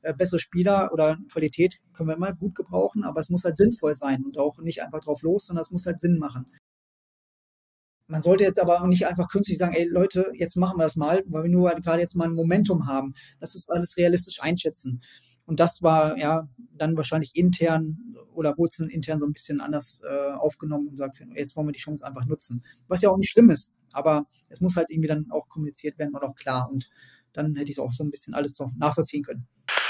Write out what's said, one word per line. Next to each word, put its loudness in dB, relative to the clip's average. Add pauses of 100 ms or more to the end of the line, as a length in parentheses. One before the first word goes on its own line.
äh, -6
bessere 0
Spieler 2
oder 2 (140)
Qualität 0 (120)
können -4
wir -2
immer -4
gut -6
gebrauchen, -2
aber -4
es -4
muss 0
halt 0
sinnvoll 2
sein -2
und -8
auch -2
nicht -6
einfach -8
drauf -6
los, 0
sondern -4
es -10
muss -6
halt -4
Sinn 4
machen.“ -8 (1600)
Man -4
sollte 6
jetzt 2
aber 4
auch 0
nicht 4
einfach -2
künstlich -2
sagen, 0
„Ey 2
Leute, 2
jetzt -4
machen 2
wir 2
das 0
mal“, 0
weil -4
wir 0
nur 6
gerade 0
jetzt -2
mal 0
ein -2
Momentum 2
haben. -4 (260)
Das -12
ist -12
alles -2
realistisch 2
einschätzen. -4 (440)
Und -2
das 2
war 4
ja 0
dann -2
wahrscheinlich -2
intern 2 (180)
oder 0
wurde 2
es -12
dann -4
intern -4
so -2
ein -2
bisschen -6
anders, -6
äh, -4
aufgenommen -4
und -14
sagt, -10 (120)
„Jetzt -8
wollen -4
wir -6
die -10
Chance -10
einfach -8
nutzen.“ -6 (260)
Was 0
ja 6
auch 2
nicht 0
schlimm 10
ist, -2 (220)
aber 2 (220)
es -6
muss 2
halt 0
irgendwie 0
dann -2
auch -4
kommuniziert -8
werden -6
und -8
auch -8
klar. -4
Und -6 (460)
dann -2
hätte -4
ich -8
auch -4
so -6
ein -2
bisschen -14
alles -4
so -8
nachvollziehen 0
können. -10 (440)